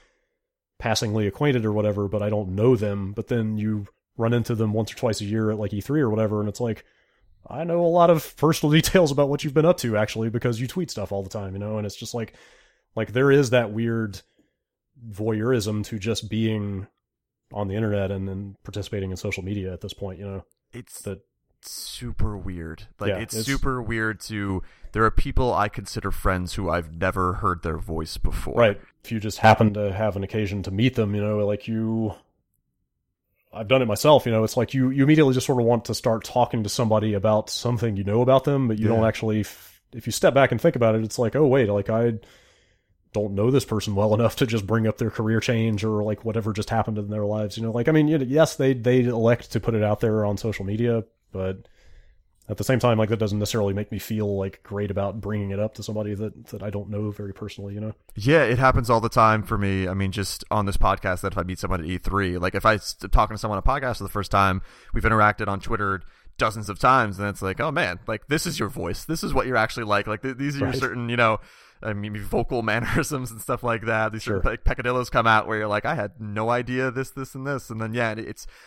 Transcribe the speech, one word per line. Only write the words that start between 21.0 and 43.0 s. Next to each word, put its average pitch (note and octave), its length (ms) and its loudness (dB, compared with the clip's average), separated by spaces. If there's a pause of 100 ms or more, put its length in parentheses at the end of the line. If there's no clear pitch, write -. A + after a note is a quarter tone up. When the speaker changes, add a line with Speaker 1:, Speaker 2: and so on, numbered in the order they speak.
Speaker 1:
That F#2+ 200 -10 (440)
Speaker 2:
super - 720 -4
weird. F2 460 -10 (160)
Like, G2+ 100 -2
Speaker 1:
Yeah, F#2+ 100 -2
Speaker 2:
it's A2+ 160 -8
Speaker 1:
it's A2 100 -4
Speaker 2:
super C3+ 360 -2
weird A2 400 -4
to, G2 420 -4 (300)
there A2 100 2
are A2 80 4
people B2+ 420 4
I G2+ 160 2
consider G2+ 420 -6
friends F#2 420 -2
who F#2+ 160 -4
I've D#2+ 240 -2
never F2+ 420 0
heard F2+ 280 -2
their D#2+ 140 -4
voice D#2+ 400 -6
before. - 380 -2
Speaker 1:
Right. G#2 260 4 (220)
If - 80 -10
you A2+ 80 -2
just G#2 200 -6
happen G#2+ 340 8
to G#2 180 -2
have G2+ 240 -2
an G2+ 80 -4
occasion G2+ 400 -4
to F#2+ 80 -6
meet B2 240 2
them, G#2 200 0
you G#2 60 -2
know, G#2 240 0
like, G#2 220 -4
you, A2 460 -2 (1400)
I've G#2+ 140 -10
done C3 140 6
it B2 40 2
myself, C3 400 6
you A#2+ 60 2
know, A2 120 4
it's - 140 0
like A#2 160 0
you, C3 160 4
you C3+ 140 2
immediately D3 300 6
just B2+ 120 0
sort C3 160 2
of A#2 60 2
want A#2 180 2
to A#2+ 80 -4
start A2+ 300 0
talking A#2+ 400 0
to G#2 60 -4
somebody G#2+ 440 2
about G#2+ 360 2
something A#2 460 -2
you G2 80 -2
know G#2 180 2
about C3 240 4
them, C#3 220 2
but A2 120 0
you A2 100 2
Speaker 2:
Yeah. A#2 60 4
Speaker 1:
don't A2+ 100 4
actually, G#2+ 360 0
f-, - 400 -12 (120)
if A#2 140 -10
you A2+ 40 -4
step D3+ 220 4
back C3+ 180 6
and A#2 80 0
think E3+ 160 4
about A2+ 200 4
it, A2 80 0
it's G#2+ 160 -6
like, A2+ 160 0
"Oh, D3+ 100 4
wait, B2+ 240 4
like, G2+ 200 0
I A2+ 260 2 (960)